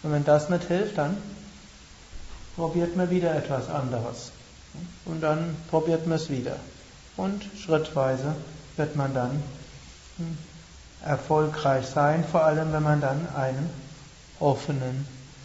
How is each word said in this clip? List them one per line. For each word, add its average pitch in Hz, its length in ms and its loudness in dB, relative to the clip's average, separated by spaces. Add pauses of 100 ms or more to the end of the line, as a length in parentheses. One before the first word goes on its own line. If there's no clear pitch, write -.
Und 151 80 0
wenn 147 120 2
das 147 260 6
nicht 175 160 2
hilft, 196 320 0
dann 160 200 0 (1400)
probiert 170 400 0
man 180 140 4
wieder 170 260 4
etwas 139 340 -2
anderes. 123 640 -4 (760)
Und 160 160 -4
dann 160 340 0 (140)
probiert 160 380 2
man 160 100 2
es - 120 -4
wieder. 123 260 -2 (640)
Und 196 260 -2 (160)
schrittweise 143 760 2 (400)
wird 151 200 -2
man 135 180 0
dann, 127 300 0 (760)
hm, 165 200 -6 (680)
erfolgreich 151 840 2
sein, 151 380 4
vor 165 200 4
allem 156 300 4
wenn 151 100 2
man 151 180 4
dann 139 340 0
einen 135 340 0 (680)
offenen 135 680 0 (380)